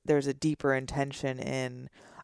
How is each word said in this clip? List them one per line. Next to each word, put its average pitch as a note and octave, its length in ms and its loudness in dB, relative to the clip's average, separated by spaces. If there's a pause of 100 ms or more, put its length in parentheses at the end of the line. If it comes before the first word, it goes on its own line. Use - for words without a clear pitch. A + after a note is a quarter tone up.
there's C#3+ 220 4
a C#3 80 2
deeper D3 400 2
intention C3+ 640 -2
in, B2+ 520 -4 (340)